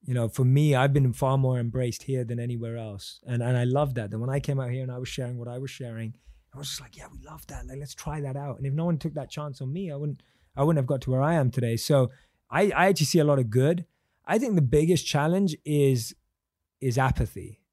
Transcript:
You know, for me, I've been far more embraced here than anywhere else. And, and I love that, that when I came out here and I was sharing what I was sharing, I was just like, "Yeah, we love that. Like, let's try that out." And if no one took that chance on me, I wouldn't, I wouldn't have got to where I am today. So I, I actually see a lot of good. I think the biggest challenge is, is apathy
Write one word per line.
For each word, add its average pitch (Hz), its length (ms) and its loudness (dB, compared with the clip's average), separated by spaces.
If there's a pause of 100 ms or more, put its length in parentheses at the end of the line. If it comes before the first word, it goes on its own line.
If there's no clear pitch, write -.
You 123 80 -4
know, 120 140 0
for 117 160 0
me, 139 320 6
I've 135 180 4
been 135 200 4
far 135 240 2
more 131 220 2
embraced 120 440 -4
here 127 220 -2
than 117 120 -6
anywhere 117 380 -6
else. 107 500 -12
And, 120 160 -2
and 123 140 2
I 120 80 2
love 135 320 0
that, 107 160 -6
that 107 80 -6
when 120 100 -4
I 139 120 -2
came 139 180 -2
out 127 100 -4
here 127 140 -6
and 127 80 -8
I 123 60 -10
was 127 100 -8
sharing 123 300 -8
what 120 100 -10
I 123 120 -10
was 135 120 -10
sharing, 113 420 -10 (400)
I 131 40 -18
was 143 100 -12
just - 140 -10
like, - 160 -20
"Yeah, - 140 -20
we 139 140 -16
love 156 220 -18
that. - 200 -12
Like, 135 120 -12
let's 143 160 -14
try 151 260 -8
that 135 140 -6
out." 139 220 -8
And 135 80 -6
if 135 80 -2
no 160 120 -2
one 170 120 0
took 147 160 -6
that 143 160 -8
chance 147 320 -10
on 131 100 -6
me, 180 200 -6
I 143 40 -8
wouldn't, 143 260 -6 (360)
I 135 60 2
wouldn't 156 160 4
have 127 80 0
got 135 140 -2
to 127 100 -2
where 127 100 2
I 156 140 2
am 131 160 4
today. 117 260 0
So 131 320 4 (400)
I, 180 220 2
I 160 160 6
actually 196 200 4
see 175 120 4
a 151 60 6
lot 143 140 4
of 120 100 0
good. 143 360 2 (400)
I 208 140 2
think 233 160 0
the 170 60 6
biggest 151 440 4
challenge 165 480 2 (120)
is, 139 500 2 (640)
is 120 180 -2
apathy 110 640 -2 (120)